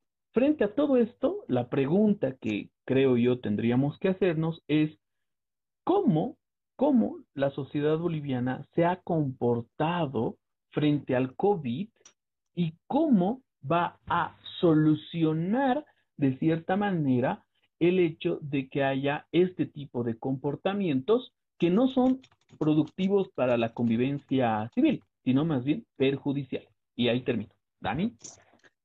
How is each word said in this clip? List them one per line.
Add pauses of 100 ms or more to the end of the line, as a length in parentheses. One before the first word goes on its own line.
(320)
Frente
a
todo
esto,
la
pregunta
que (140)
creo
yo
tendríamos
que
hacernos
es, (920)
¿cómo, (400)
cómo (140)
la
sociedad
boliviana
se
ha
comportado (360)
frente
al
covid (640)
y (120)
cómo (260)
va
a (240)
solucionar, (320)
de
cierta
manera, (340)
el
hecho
de
que
haya
este
tipo
de
comportamientos (260)
que
no
son (380)
productivos
para
la
convivencia
civil, (220)
sino
más
bien (100)
perjudiciales? (260)
Y
ahí
termino. (300)
Dani. (680)